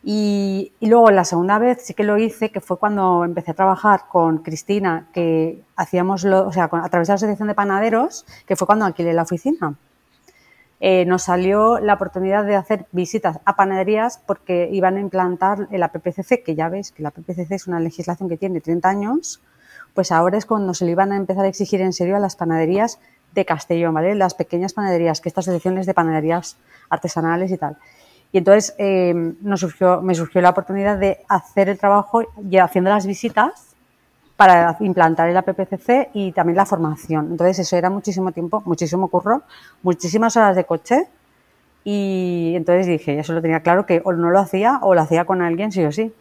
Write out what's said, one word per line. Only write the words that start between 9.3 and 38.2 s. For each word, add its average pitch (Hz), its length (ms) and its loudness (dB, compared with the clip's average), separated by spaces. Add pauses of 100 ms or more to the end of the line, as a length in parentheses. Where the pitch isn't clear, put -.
Eh, 185 240 2
nos 180 200 0
salió 196 560 2
la 202 160 2
oportunidad 190 500 -2
de 202 100 0
hacer 190 380 -2
visitas 175 500 -4
a 196 140 0
panaderías 196 680 0
porque 180 460 -2
iban 185 240 0
a 202 60 -4
implantar 190 720 -2
el 185 120 -2
A 165 60 -2
P 170 100 -10
P 175 140 -6
C 190 100 -10
C, 247 180 0
que 160 140 -6
ya 160 140 -4
ves 196 240 -10
que 156 100 -14
la 147 60 -6
A - 20 -10
P 160 100 -20
P 175 120 -10
C 175 120 -6
C 190 100 -6
es 185 120 -10
una 175 140 -4
legislación 170 480 -6
que 165 80 -4
tiene 185 240 -4
treinta 170 260 -2
años, 208 540 -4 (520)
pues 180 200 -2
ahora 180 240 2
es 208 80 -4
cuando 202 280 -2
se 175 120 -4
lo 170 60 0
iban 196 200 0
a 196 60 -2
empezar 190 260 -2
a 196 60 0
exigir 190 320 -4
en 190 100 0
serio 185 240 -2
a 202 40 0
las 196 180 -4
panaderías 170 640 -2 (360)
de 196 80 0
Castellón, 170 500 -2
¿vale? 175 220 0
Las 185 180 0
pequeñas 180 400 -4
panaderías, 170 460 0
que - 80 -10
estas 170 220 -6
asociaciones 185 360 -2
de 190 80 -2
panaderías 165 600 -2 (340)
artesanales 170 640 -2
y 180 60 -4
tal. 147 180 -6 (560)
Y 190 60 0
entonces, 196 400 4
eh, 185 360 2 (280)
nos 196 180 -4
surgió, 180 420 2
me 185 140 0
surgió 165 260 -2
la 180 100 6
oportunidad 196 460 -2
de 190 300 0
hacer 196 400 0
el 196 100 -4
trabajo 208 440 2 (280)
y 185 80 2
haciendo 180 320 4
las 202 160 2
visitas 214 600 -2 (680)
para 170 440 8
implantar 170 500 2
el 175 60 0
A 185 60 4
P 185 120 -4
P 185 120 -4
C 190 120 -8
C 247 360 2
y 196 180 -4
también 170 240 0
la 196 100 4
formación. 156 640 -4
Entonces, 175 280 0
eso 180 160 -2
era 175 140 2
muchísimo 190 420 -4